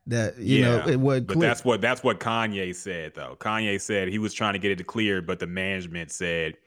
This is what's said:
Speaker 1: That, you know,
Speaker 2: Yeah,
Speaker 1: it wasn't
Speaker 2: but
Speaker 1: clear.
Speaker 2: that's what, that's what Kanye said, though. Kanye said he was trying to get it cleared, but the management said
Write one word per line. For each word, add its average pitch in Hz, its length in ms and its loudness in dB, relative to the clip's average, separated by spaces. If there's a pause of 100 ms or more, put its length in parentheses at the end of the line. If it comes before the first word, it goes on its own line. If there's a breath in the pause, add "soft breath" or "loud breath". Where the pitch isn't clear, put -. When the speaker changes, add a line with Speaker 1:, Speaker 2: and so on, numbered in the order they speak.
Speaker 1:
That, 117 320 -2
you 123 240 4
know, 123 240 4
Speaker 2:
Yeah, 160 60 4
Speaker 1:
it 127 80 2
wasn't 131 280 2
Speaker 2:
but 95 80 -2
Speaker 1:
clear. 160 120 6
Speaker 2:
that's 120 160 0
what, 113 160 4
that's 123 220 2
what 113 180 2
Kanye 104 540 -2
said, 82 400 -8
though. 67 240 -12
Kanye 107 420 0
said 98 280 0
he 104 100 -2
was 107 160 -2
trying 104 200 0
to 98 40 -4
get 95 220 0
it 87 60 -12
cleared, 98 400 0
but 92 120 -4
the 87 80 -6
management 90 640 -6
said 82 440 -4 (120)